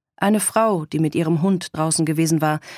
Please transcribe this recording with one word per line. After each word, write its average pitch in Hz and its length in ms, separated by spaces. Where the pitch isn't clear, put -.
Eine 208 240
Frau, 208 460
die 151 120
mit 156 160
ihrem 160 280
Hund 185 340
draußen 160 300
gewesen 160 340
war, 151 200